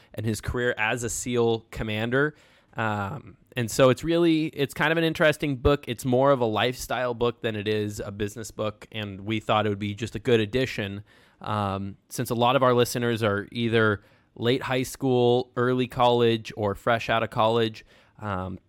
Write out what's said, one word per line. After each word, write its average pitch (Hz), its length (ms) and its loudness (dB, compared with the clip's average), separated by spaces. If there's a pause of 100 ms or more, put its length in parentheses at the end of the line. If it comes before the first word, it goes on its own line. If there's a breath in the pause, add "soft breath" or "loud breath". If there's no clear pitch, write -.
(140 soft breath)
and 107 100 -6
his 110 160 -2
career 123 380 -2
as 117 260 -2
a 113 60 -4
seal 117 600 0
commander. 120 640 -2 (440 soft breath)
Um, 104 580 -6 (200)
and 117 140 -2
so 135 200 6
it's 123 120 0
really, 165 440 2
it's 143 260 -4
kind 156 180 0
of 165 60 0
an 165 80 2
interesting 156 520 0
book. 143 300 0
It's 123 200 -6
more 131 240 4
of 135 100 4
a 120 60 2
lifestyle 123 640 -2
book 117 300 -2
than 113 140 -2
it 104 120 -4
is 107 320 -2
a 107 100 -10
business 104 400 -8
book, 107 400 -8
and 101 320 -10
we 110 160 -2
thought 107 280 2
it - 20 0
would 101 100 -2
be 104 160 -6
just 104 200 -8
a 117 40 -8
good 113 220 2
addition, 104 600 -4 (400 soft breath)
um, 98 540 -4 (120)
since - 220 -8
a 127 40 -4
lot 120 220 4
of 131 60 0
our 127 100 6
listeners 120 500 2
are 101 300 0
either 113 500 2 (320 soft breath)
late 123 280 0
high 131 220 -2
school, 123 720 2
early 127 320 0
college, 120 680 2
or 104 180 -2
fresh 117 360 -2
out 113 120 0
of 107 60 -2
college. 113 560 0 (340 soft breath)
Um, 92 400 -6 (100)